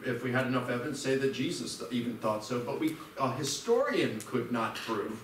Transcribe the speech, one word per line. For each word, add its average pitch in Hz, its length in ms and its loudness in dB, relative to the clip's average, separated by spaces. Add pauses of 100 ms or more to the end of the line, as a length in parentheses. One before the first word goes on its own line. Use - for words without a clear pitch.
if 123 180 -2
we 127 80 0
had 123 160 2
enough 127 220 2
evidence, 127 320 -2
say 135 160 2
that 135 160 2
Jesus 131 580 -4
even 117 280 0
thought 107 260 0
so, 120 160 0
but - 180 -4
we, 156 160 2 (240)
a 123 140 2
historian 147 880 2
could 123 320 -2
not 113 220 0
prove 110 480 -2